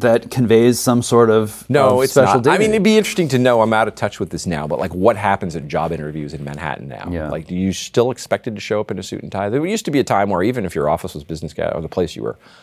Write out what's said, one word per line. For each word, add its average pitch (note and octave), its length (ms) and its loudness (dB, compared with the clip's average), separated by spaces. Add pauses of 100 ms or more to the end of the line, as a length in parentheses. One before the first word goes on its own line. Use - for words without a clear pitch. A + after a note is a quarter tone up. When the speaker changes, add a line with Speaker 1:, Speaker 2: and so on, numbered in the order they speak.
Speaker 1:
that A#2+ 300 2
conveys A#2 480 4
some A#2+ 240 2
sort A#2 260 4
of, A2 400 0
Speaker 2:
No, C3 300 4
Speaker 1:
of C3 60 2
Speaker 2:
it's C3+ 80 -2
Speaker 1:
special G2+ 300 6
Speaker 2:
not. A#2 40 2
I D3 60 6
mean, E3+ 80 2
Speaker 1:
dignity. G#3+ 160 2
Speaker 2:
it'd G#3 80 2
be A3 120 6
interesting G3+ 340 0
to B2+ 100 2
know, B2 200 4
I'm A2 120 4
out A2 160 2
of - 80 -10
touch - 240 -6
with F#2+ 100 -6
this - 160 -8
now, D2+ 220 -4
but, D2+ 100 -4
like, F2 160 -4
what G2 220 4
happens G2 400 -2
at D2 100 -10
job D#2+ 240 -2
interviews D2+ 420 -8
in C#2+ 120 -10
Manhattan D2 420 -8
now? G#2+ 240 -12
Speaker 1:
Yeah. D#2+ 180 -6
Speaker 2:
Like, D2 200 -8
do F2+ 80 -6
you F#2+ 160 0
still A#2+ 400 0
expected G#2+ 420 -6
to G2+ 60 -12
show G#2 180 -2
up G#2+ 140 -4
in F#2+ 80 -6
a - 20 -12
suit - 220 -12
and F2+ 80 -14
tie? G2+ 160 -4
There C#3+ 180 -2
used G#3+ 200 -4
to F3+ 40 -4
be C#3+ 80 0
a A#2 60 2
time G2+ 260 0
where F#2 140 0
even B2 200 -2
if F2 120 -6
your D2 120 0
office E2 240 -2
was D2 120 -12
business D#2+ 280 -10
ca-, D#2+ 220 -4
or D#2+ 80 -6
the D#2 60 -8
place F2 260 -4
you - 80 -12
were A1+ 160 -8 (240)